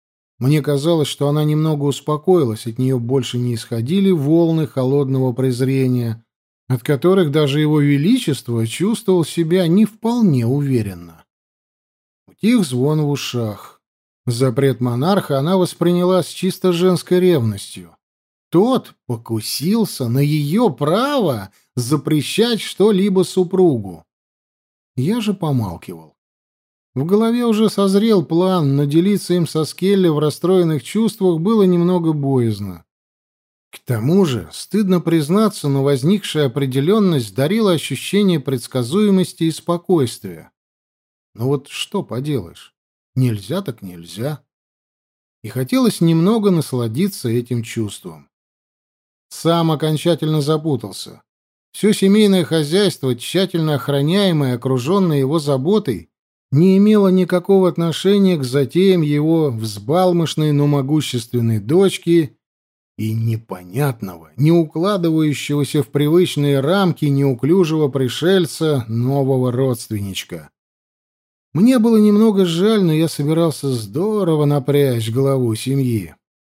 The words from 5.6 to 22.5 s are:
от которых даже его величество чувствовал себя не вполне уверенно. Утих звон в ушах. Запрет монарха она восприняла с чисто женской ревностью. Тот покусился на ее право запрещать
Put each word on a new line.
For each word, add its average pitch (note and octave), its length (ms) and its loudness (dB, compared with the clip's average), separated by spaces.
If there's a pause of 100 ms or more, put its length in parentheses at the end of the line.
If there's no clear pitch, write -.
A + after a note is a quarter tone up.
от B2+ 160 -4
которых E3 480 2
даже D3 300 0
его D3+ 180 2
величество C#3+ 880 0
чувствовал F#3 560 0
себя E3+ 440 0
не G3 180 4
вполне G#3+ 600 0
уверенно. G#2+ 760 -4 (1040)
Утих A3 380 0
звон C#3 360 0
в D3 80 0
ушах. A#2 720 -6 (440)
Запрет B2 560 0
монарха C#3 580 0
она E3 160 0
восприняла F3+ 680 2
с - 60 -6
чисто F#3 460 -2
женской F3+ 460 2
ревностью. A2 760 -2 (540)
Тот A3 460 0 (100)
покусился B2 1040 -4
на B2 100 0
ее D3+ 500 0
право D#3+ 840 -2 (240)
запрещать D3+ 840 -2